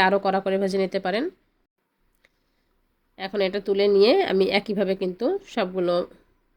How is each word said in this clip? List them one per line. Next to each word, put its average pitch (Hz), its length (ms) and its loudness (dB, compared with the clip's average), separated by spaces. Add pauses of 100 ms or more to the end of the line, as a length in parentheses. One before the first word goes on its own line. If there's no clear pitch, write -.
আরও 196 180 2
কড়া 190 200 0
করে 190 140 -2
ভেজে 196 200 -2
নিতে 190 220 -2
পারেন। 190 240 -4 (1900)
এখন 190 280 -8
এটা 196 220 -4
তুলে 196 200 2
নিয়ে 202 240 6 (180)
আমি 190 140 2 (140)
একইভাবে 196 380 -2
কিন্তু 190 300 -4 (280)
সবগুলো 185 400 -2 (640)